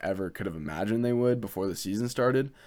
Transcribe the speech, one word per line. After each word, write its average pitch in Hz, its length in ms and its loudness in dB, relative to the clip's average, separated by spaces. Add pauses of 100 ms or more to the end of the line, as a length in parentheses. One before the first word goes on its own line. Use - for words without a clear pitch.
ever 95 300 -2
could - 160 -6
have 82 80 -4
imagined 87 500 0
they 120 80 2
would 123 280 4
before 98 260 -4
the 87 100 -2
season 104 320 -2
started. 131 440 2 (140)